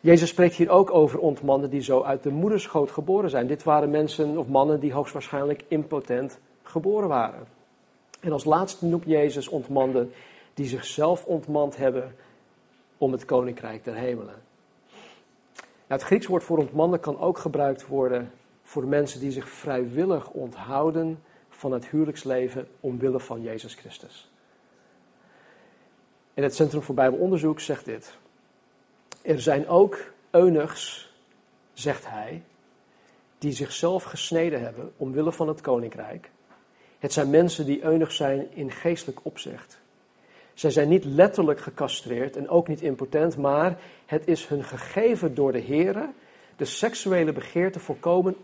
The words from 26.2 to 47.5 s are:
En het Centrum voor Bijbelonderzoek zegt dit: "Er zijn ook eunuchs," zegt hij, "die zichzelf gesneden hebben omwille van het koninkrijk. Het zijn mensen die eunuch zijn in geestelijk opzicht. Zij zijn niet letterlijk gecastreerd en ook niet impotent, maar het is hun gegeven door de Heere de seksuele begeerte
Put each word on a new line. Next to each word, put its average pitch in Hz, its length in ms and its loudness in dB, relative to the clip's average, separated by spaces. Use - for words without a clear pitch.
En 139 100 -2
het 139 120 0
Centrum 151 260 2
voor 131 140 -6
Bijbelonderzoek 151 640 2
zegt - 260 -6
dit: - 320 -12
"Er 151 200 0
zijn 143 260 2
ook 196 300 6
eunuchs," 170 840 4
zegt - 340 -4
hij, 110 360 -12
"die 147 140 -2
zichzelf 165 520 -2
gesneden 165 580 -2
hebben 117 360 -10
omwille 143 340 -2
van 165 160 -2
het 156 140 -6
koninkrijk. 120 680 -4
Het 139 140 -4
zijn 143 160 2
mensen 160 360 4
die 143 180 -2
eunuch 160 280 2
zijn 139 440 -2
in 139 160 -8
geestelijk 165 520 -6
opzicht. - 560 -14
Zij - 160 0
zijn 147 200 4
niet 185 160 6
letterlijk 151 540 4
gecastreerd 127 760 -6
en 139 140 -8
ook 170 180 4
niet 156 140 -6
impotent, 151 560 0
maar 143 420 0
het 156 220 -2
is 165 200 0
hun 143 160 -4
gegeven 180 720 -2
door 139 160 2
de 123 100 -2
Heere 190 480 0
de 147 100 -4
seksuele 180 680 0
begeerte 180 460 -2